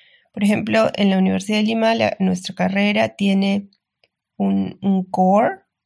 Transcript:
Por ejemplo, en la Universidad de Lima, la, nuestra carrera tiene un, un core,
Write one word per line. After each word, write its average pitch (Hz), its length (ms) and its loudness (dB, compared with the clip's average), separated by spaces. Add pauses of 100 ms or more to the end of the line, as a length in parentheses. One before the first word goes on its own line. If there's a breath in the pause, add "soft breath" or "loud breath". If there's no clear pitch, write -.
(320 soft breath)
Por 202 120 -4
ejemplo, 214 520 0
en 202 140 2
la 190 80 2
Universidad 190 400 0
de 214 60 0
Lima, 226 300 0
la, 220 240 0
nuestra 185 360 -2
carrera 202 640 0
tiene 196 520 0 (680)
un, 196 460 -2
un 190 220 0
core, 202 560 2 (240)